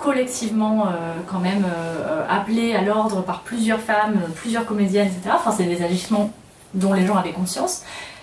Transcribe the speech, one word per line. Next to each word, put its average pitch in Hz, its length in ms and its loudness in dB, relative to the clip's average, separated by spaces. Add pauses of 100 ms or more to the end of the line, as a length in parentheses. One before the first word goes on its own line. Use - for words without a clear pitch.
collectivement, 220 840 0
euh, 170 260 -2 (180)
quand 185 80 -2
même, 190 260 2
euh, 165 580 -2
euh, - 60 -2
appelé 220 460 0
à 190 80 2
l'ordre 208 400 2
par 180 180 -6
plusieurs 220 400 0
femmes, 214 440 2
euh, 165 100 -4
plusieurs 226 320 -4
comédiennes, 202 420 2
et 180 140 -4
cetera. 226 140 2
Enfin, 233 200 2
c'est 185 80 2
des 175 180 0
agissements 208 480 0 (440)
dont 190 180 2
les 185 140 4
gens 208 100 4
avaient 175 160 0
conscience. 262 500 -4 (400)